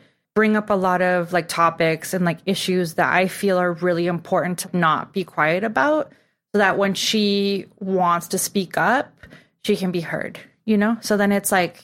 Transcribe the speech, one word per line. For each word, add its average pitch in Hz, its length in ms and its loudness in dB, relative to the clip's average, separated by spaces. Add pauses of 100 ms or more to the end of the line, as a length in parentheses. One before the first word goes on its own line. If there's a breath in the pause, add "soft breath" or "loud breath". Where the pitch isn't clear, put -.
(360 soft breath)
bring 214 200 2
up 214 140 -2
a 208 60 2
lot 185 260 0
of, 180 320 0
like, 170 140 0
topics 160 680 0
and, 180 100 0
like, 170 220 0
issues 185 480 -2
that 156 180 0
I 185 160 4
feel 190 300 -2
are 180 160 0
really 170 340 0
important 175 520 -2
to - 180 -6
not 160 340 0
be 190 120 -4
quiet 165 400 0
about, 277 480 0 (420 soft breath)
so 202 60 2
that 196 180 2
when 196 160 2
she 202 720 0 (140)
wants 180 500 0
to 190 80 -2
speak 180 400 -4
up, 208 340 2 (540 loud breath)
she 208 100 2
can 185 160 -2
be 180 80 -2
heard, - 400 -8 (260)
you 214 120 2
know? 220 240 2
So 208 160 0
then 202 160 2
it's 202 180 -2
like, 180 320 0